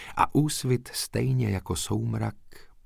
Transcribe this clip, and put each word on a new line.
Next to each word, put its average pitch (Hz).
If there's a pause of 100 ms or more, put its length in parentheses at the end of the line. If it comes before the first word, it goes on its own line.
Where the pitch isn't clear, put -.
(160)
a -
úsvit 131
stejně 123
jako 95
soumrak 110 (520)